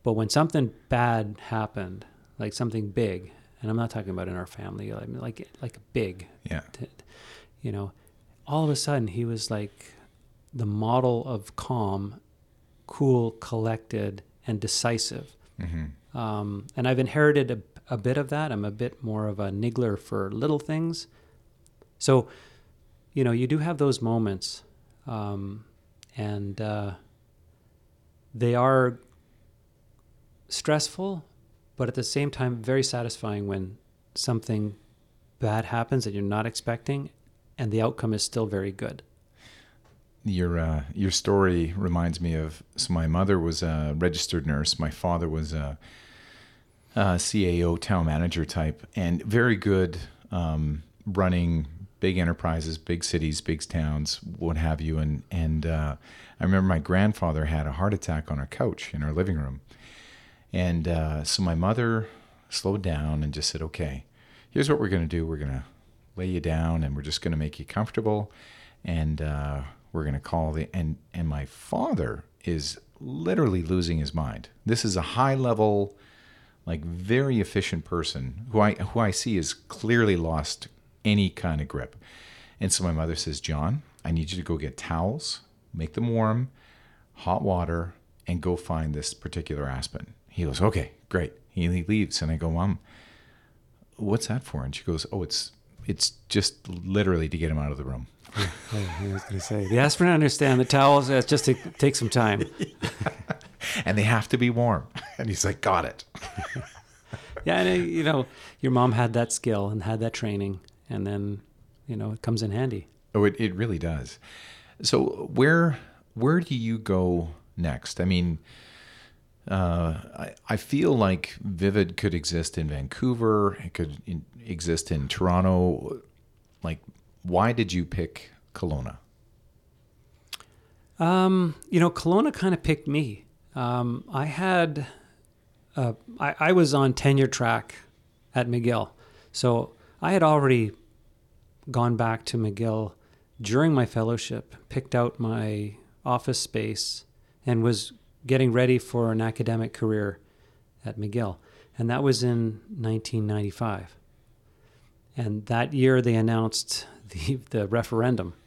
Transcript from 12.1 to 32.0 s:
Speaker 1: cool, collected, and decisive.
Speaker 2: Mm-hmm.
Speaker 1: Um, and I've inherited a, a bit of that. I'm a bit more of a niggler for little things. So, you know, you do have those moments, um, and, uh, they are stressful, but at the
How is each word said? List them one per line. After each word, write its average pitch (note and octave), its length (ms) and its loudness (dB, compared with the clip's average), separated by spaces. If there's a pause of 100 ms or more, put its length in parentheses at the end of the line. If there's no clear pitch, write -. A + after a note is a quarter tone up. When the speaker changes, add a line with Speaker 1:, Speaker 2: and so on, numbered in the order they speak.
Speaker 1:
cool, B2 440 2
collected, A2 920 -4 (220)
and A2 140 -2
decisive. - 760 -2 (240)
Speaker 2:
Mm-hmm. D#2+ 240 -6 (280)
Speaker 1:
Um, G#2 600 -6
and B2 120 0
I've B2+ 120 2
inherited C#3+ 520 4
a, A2+ 80 -4 (340)
a A#2 40 -2
bit B2+ 200 0
of C3+ 120 -4
that. D3+ 220 -2
I'm G#2 140 -2
a G#2 60 -4
bit A#2+ 320 -8
more G#2+ 240 -2
of G#2 120 -4
a G2 100 -2
niggler A2+ 480 0
for G2+ 340 -4
little C#3+ 280 0
things. D#3+ 480 -4 (920)
So, C3 280 4 (880)
you C3+ 100 2
know, A#2+ 80 4
you B2 160 2
do D3+ 120 0
have D#3+ 180 -2
those C#3 240 2
moments, A2+ 640 -2 (440)
um, G#2 580 -6 (520)
and, G2+ 420 -6
uh, G#2 340 -4 (1400)
they A#2+ 200 2
are B2+ 440 4 (1500)
stressful, E3 720 -2 (540)
but B2 100 -2
at - 80 -6
the B2+ 80 -2